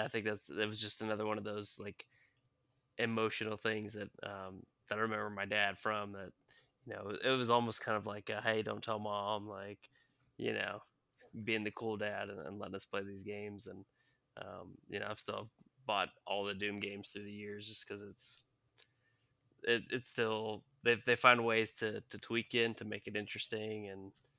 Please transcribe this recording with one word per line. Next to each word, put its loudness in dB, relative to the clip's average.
I -4
think 0
that's, -2
that 0
was -2
just -2
another 0
one 2
of -4
those, -4
like, -10
emotional 2
things 0
that, -6
um, -6
that 0
I 4
remember 2
my -2
dad 4
from 0
that, -10
you -6
know, -6
it 4
was 2
almost 4
kind 2
of -2
like -6
a, 0
"Hey, 4
don't -2
tell 0
mom," 0
like, -10
you 2
know, -2
being 2
the 0
cool -2
dad -2
and, -8
and -6
letting -6
us -6
play -2
these -10
games. -8
And, -14
um, -12
you -4
know, -4
I've -6
still -6
bought 2
all 0
the -2
Doom -2
games -6
through -10
the -10
years -8
just -4
'cause -8
it's, -14
it, 4
it's -4
still, 0
they, 6
they 8
find 10
ways 6
to, 0
to -8
tweak -2
it 6
and 0
to -8
make -6
it -6
interesting. -4
And, -10